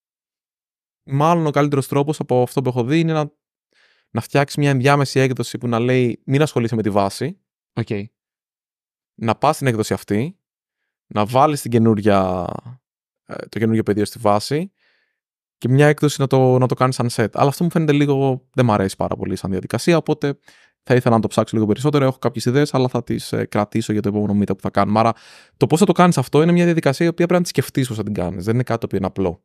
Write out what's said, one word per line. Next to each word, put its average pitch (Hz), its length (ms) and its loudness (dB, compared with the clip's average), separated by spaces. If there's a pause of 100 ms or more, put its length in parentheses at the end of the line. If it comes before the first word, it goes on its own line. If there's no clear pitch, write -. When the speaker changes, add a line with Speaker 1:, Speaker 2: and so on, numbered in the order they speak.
(1040)
Speaker 1:
μάλλον 156 420 0
ο 147 60 0
καλύτερος 143 360 0
τρόπος 143 320 -2
από 127 220 0
αυτό 127 200 -2
που 127 80 -2
έχω 123 140 -2
δει 151 160 0
είναι 160 140 0
να, 151 180 -2 (800)
να 113 100 -4
φτιάξεις - 360 -2
μια 143 120 2
ενδιάμεση 139 500 2
έκδοση 127 380 -2
που 123 100 -8
να 117 120 0
λέει, 123 460 0
«Μην 139 160 0
ασχολείσαι 123 340 -2
με 110 60 -2
τη 104 80 0
βάση». 101 500 -2 (340)
Speaker 2:
Οκ. 117 140 -6 (1300)
Speaker 1:
Να 110 140 -2
πας 147 200 0
στην 139 120 -4
έκδοση 107 260 -2
αυτή, 107 440 -4 (760)
να 107 120 0
βάλεις 135 360 2
την 120 100 -6
καινούρια, 101 760 2 (760)
ε, - 100 -16 (140)
το 104 100 -8
καινούριο 113 240 0
πεδίο 104 220 0
στη - 140 -16
βάση 120 520 -2 (840)
και 120 120 -4
μια 143 180 6
έκδοση 147 340 0
να 135 60 0
το, 131 300 4
να 127 100 2
το 120 80 -2
κάνεις 127 260 0
sunset. 117 320 -2
Αλλά 139 160 2
αυτό 156 140 -2
μου 170 60 0
φαίνεται 160 220 0
λίγο, 139 640 0
δεν 123 120 2
μ' 113 60 2
αρέσει 95 240 0
πάρα 92 200 -4
πολύ 95 200 -6
σαν 95 160 -8
διαδικασία, 120 460 -2
οπότε 147 400 -4 (460)
θα 123 120 2
ήθελα 123 200 2
να 110 60 2
το 104 60 -4
ψάξω 113 280 -2
λίγο 110 120 2
περισσότερο. 135 380 0
Έχω 131 120 0
κάποιες 117 280 -6
ιδέες, 143 280 0
αλλά 131 140 2
θα 120 160 -4
τις, - 300 -6
ε, 110 120 -2
κρατήσω 110 480 -4
για 104 80 0
το 101 80 -2
επόμενο 104 300 -2
meetup 98 180 0
που - 40 -20
θα 95 80 -6
κάνουμε. 101 300 2
Άρα 113 140 4 (440)
το 131 100 2
πώς 160 120 2
θα 196 60 6
το 185 60 0
κάνεις 180 260 4
αυτό 143 240 2
είναι 170 100 2
μια 175 140 4
διαδικασία 160 400 0
η 165 40 2
οποία 170 160 0
πρέπει 180 140 2
να 175 40 0
τη - 60 -6
σκεφτείς 135 380 -2
πώς 113 100 -8
θα 107 60 -6
την 104 100 -6
κάνεις. 90 320 -4
Δεν 113 80 0
είναι 123 100 0
κάτι 117 160 -4
το - 60 -6
οποίο - 120 -4
είναι 95 100 -2
απλό. 92 380 -4